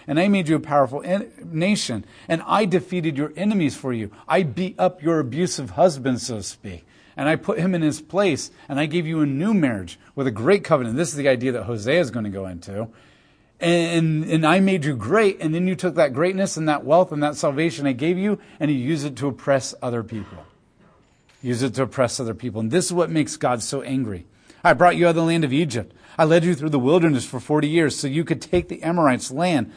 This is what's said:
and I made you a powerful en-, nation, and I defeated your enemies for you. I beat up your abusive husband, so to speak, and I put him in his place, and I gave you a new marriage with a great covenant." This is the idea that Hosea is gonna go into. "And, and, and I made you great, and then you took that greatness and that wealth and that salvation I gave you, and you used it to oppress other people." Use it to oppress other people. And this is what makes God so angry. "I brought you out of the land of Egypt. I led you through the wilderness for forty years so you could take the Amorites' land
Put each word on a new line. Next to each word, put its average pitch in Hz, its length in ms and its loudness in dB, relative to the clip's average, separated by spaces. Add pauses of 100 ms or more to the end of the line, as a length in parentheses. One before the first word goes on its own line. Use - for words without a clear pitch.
and 151 140 0
I 185 80 2
made 190 220 2
you 156 80 4
a - 20 2
powerful 143 460 0
en-, 185 220 -2 (260)
nation, 160 500 -2 (240)
and 165 180 -2
I 202 200 2
defeated 165 520 -2
your 147 200 -4
enemies 190 400 0
for 131 160 -6
you. 107 180 -6 (160)
I 180 160 2
beat 175 340 -4
up 180 240 0
your 160 200 2
abusive 139 480 -4
husband, 135 500 2
so 113 160 -8
to 101 80 -8
speak, - 420 -14 (300)
and 139 140 -2
I 156 80 2
put - 220 -4
him 185 140 0
in 165 80 0
his 151 200 0
place, 175 500 -2 (160)
and 139 100 -6
I 151 80 0
gave 160 220 -2
you 160 140 -2
a 151 40 4
new 147 280 0
marriage 120 440 0 (180)
with 135 120 -2
a 123 40 0
great 143 340 2
covenant." 127 320 0
This 151 140 -2
is 135 40 -8
the 143 140 2
idea 127 240 0
that 113 100 -6
Hosea 117 380 0
is 127 100 -2
gonna 110 180 -4
go 95 160 -8
into. 92 440 -10 (720)
"And, 165 640 2
and, - 0 -
and 160 200 2
I 170 140 6
made 190 240 2
you 139 140 -2
great, 185 420 2
and 160 160 -2
then 180 100 0
you 185 100 0
took 170 200 -2
that 151 160 4
greatness 185 460 0
and 160 100 -2
that 143 160 0
wealth 165 300 4
and 147 100 -2
that 147 140 -2
salvation 143 500 -2
I 135 60 0
gave 156 240 0
you, 196 200 0 (220)
and 151 100 0
you 151 60 2
used 139 300 -2
it 143 100 -6
to 131 120 -4
oppress 131 540 -2
other 120 220 -4
people." 98 420 -12 (960)
Use 123 220 -2
it 127 120 -2
to 135 80 0
oppress 120 360 -2
other 113 140 -4
people. 110 260 -8
And 110 100 -2
this 170 180 0
is 180 60 -4
what 170 160 0
makes 156 280 -2
God 123 260 0
so 139 180 -6
angry. 113 440 -4 (400)
"I 175 60 8
brought 175 240 6
you 170 120 4
out - 20 8
of 165 80 2
the 165 60 2
land 165 200 2
of 135 80 0
Egypt. 131 420 -2 (240)
I 165 60 4
led 160 220 4
you 175 100 2
through 147 140 -4
the 147 100 2
wilderness 147 460 4
for 127 160 -8
forty 151 260 0
years 156 300 2
so 123 100 -6
you 151 160 -2
could 151 180 -2
take 175 280 -2
the 175 120 -12
Amorites' 156 480 2
land 147 480 0